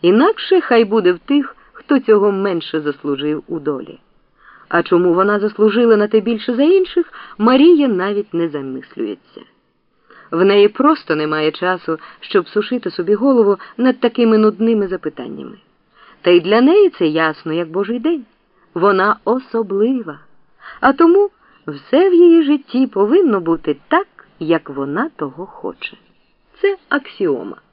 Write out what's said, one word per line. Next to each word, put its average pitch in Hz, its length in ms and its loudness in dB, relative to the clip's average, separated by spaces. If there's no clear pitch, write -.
Інакше 320 580 2
хай 233 240 2
буде 196 280 0
в 175 60 -4
тих, - 380 -4
хто - 260 -2
цього 208 340 2
менше 190 480 -4
заслужив 147 680 -6
у 165 100 -8
долі. 143 400 -8
А 165 140 -2
чому 175 320 2
вона 202 260 0
заслужила 214 560 2
на 208 120 0
те 220 120 2
більше 226 340 -6
за 240 80 0
інших, 359 500 0
Марія 277 500 4
навіть 202 460 -4
не 170 140 -2
замислюється. 131 920 -10
В 170 140 0
неї 202 240 6
просто 269 480 0
немає 156 360 -2
часу, 175 460 -4
щоб - 280 -2
сушити 214 420 -6
собі 180 240 -2
голову 214 440 2
над 254 240 0
такими 226 380 0
нудними 214 500 0
запитаннями. 127 680 -12
Та 175 80 0
й 175 100 4
для 202 200 0
неї 349 300 4
це - 160 -4
ясно, 160 460 -4
як 165 180 -6
божий 196 280 -6
день. 277 260 -4
Вона 190 500 0
особлива, 220 920 -4
а 277 120 2
тому 349 380 2
все 254 440 0
в 359 40 0
її 339 280 6
житті 277 440 0
повинно 220 540 2
бути 165 360 -4
так, 359 180 0
як 160 320 -4
вона 143 460 -6
того 151 300 -12
хоче. - 500 -16
Це 392 160 -2
аксіома. 143 680 -6